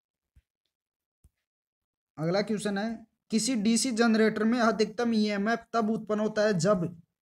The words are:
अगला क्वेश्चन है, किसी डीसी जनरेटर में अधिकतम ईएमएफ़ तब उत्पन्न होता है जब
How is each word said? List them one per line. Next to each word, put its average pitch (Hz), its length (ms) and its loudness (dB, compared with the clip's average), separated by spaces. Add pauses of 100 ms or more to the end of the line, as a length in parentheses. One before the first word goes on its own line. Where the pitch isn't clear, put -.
(2250)
अगला 170 240 0
क्वेश्चन 208 360 -4
है, 226 280 -8 (240)
किसी 226 260 0
डीसी 226 360 0
जनरेटर 220 520 2
में 233 140 2
अधिकतम 226 560 0
ईएमएफ़ 214 460 0 (120)
तब 226 180 0
उत्पन्न 214 300 -2
होता 214 220 0
है 208 160 2
जब 175 280 2 (360)